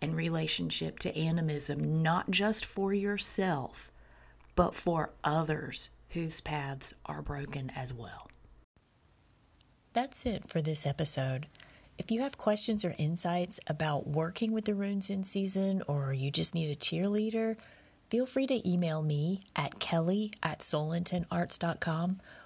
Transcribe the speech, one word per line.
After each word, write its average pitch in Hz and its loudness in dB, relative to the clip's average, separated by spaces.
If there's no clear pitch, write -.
and 156 0
relationship 160 0
to - -2
animism, 156 2
not 165 2
just 202 2
for 196 0
yourself, 196 0
but 175 4
for 165 0
others 151 0
whose 160 -2
paths 139 -4
are 147 -6
broken 143 -6
as 127 -6
well? 117 -12
That's 269 0
it 214 -2
for 165 0
this 151 0
episode. 139 0
If - -4
you 226 2
have 277 -4
questions 214 2
or 160 0
insights 175 2
about 151 0
working 170 0
with 220 0
the 214 2
runes 196 0
in 196 -2
season, 190 2
or 139 0
you 135 0
just 156 0
need 165 0
a 143 -2
cheerleader, 214 0
feel 247 2
free 269 0
to 254 2
email 170 2
me 156 2
at - -4
kelly 190 2
at 156 -2
soulintentarts 170 0
dot 170 -2
com 175 0